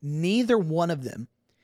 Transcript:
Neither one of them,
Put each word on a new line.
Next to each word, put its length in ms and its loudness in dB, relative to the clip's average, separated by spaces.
Neither 560 2
one 320 0
of 140 -4
them, 240 -10